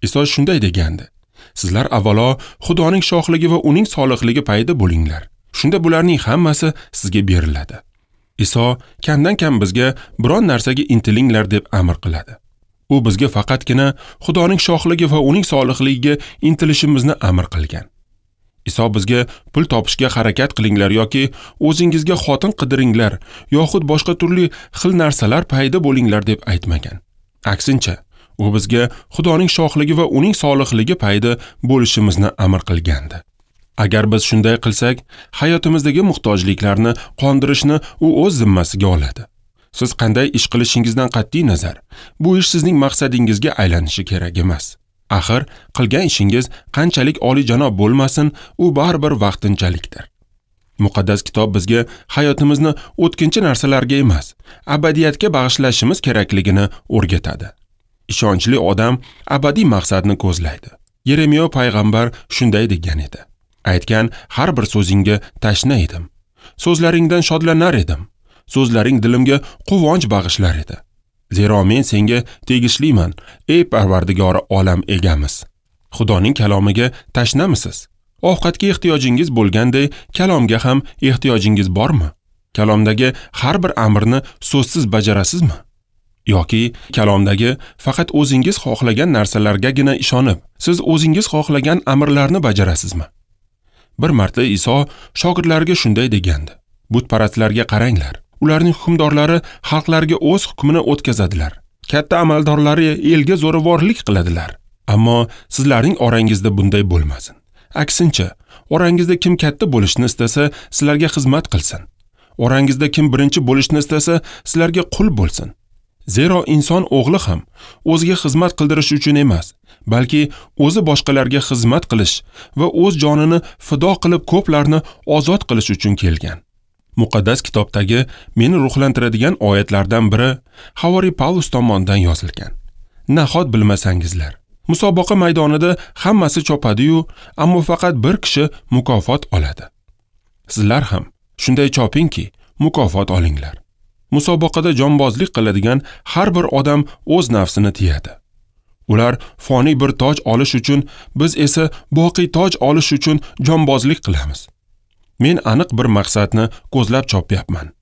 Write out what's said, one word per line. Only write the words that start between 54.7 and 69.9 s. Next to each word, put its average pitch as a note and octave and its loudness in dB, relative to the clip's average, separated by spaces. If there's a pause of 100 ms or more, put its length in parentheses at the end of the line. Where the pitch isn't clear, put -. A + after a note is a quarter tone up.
bag'ishlashimiz B2+ 0
kerakligini G2+ 0 (200)
o'rgatadi. F#2+ -4 (580)
Ishonchli G#2 0
odam A2 0 (240)
abadiy C#3+ 0
maqsadni G2 0
ko'zlaydi. E2+ -4 (360)
Yeremiyo D3+ 2
payg'ambar A2+ 0 (180)
shunday A2 0
degan E2 -2
edi: C#2+ -10 (460)
"Aytgan A2 0 (200)
har D3 -2
bir B2+ -2
so'zingga G2+ 2 (220)
tashna A#2+ 0
edim. E2+ -2 (540)
So'zlaringdan E3+ 2
shodlanar E3 2
edim. D#2+ -2 (480)
So'zlaring B2 2
dilimga B2+ 2 (280)
quvonch E3+ 2